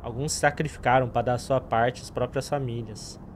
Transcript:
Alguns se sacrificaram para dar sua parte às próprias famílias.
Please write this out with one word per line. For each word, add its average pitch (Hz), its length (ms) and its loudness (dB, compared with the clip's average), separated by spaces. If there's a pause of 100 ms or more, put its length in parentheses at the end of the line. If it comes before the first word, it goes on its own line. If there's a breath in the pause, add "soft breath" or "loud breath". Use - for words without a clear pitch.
Alguns 123 300 -4
se - 60 -4
sacrificaram 131 680 4
para 120 140 2
dar 123 160 2
sua 131 200 2
parte 120 440 2
às - 80 -14
próprias 123 360 -2
famílias. 117 720 -6 (160)